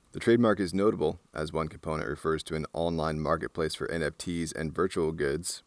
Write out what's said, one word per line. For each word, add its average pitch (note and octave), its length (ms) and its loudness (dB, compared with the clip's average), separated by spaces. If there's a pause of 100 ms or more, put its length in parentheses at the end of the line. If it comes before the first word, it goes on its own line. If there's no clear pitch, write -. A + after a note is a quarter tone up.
(120)
The - 80 -10
trademark A2+ 400 6
is F2+ 140 -2
notable, F#2 440 2 (140)
as D#2+ 180 -4
one D#2 180 -2
component D#2 420 -4
refers D#2 340 0
to D#2+ 120 -4
an D2+ 180 -2
online D#2+ 440 0
marketplace D#2 560 -2
for - 160 -4
N E2 120 -2
F D2+ 160 -2
Ts E2+ 340 -4
and D#2+ 220 -4
virtual F2 380 0
goods D#2+ 540 -2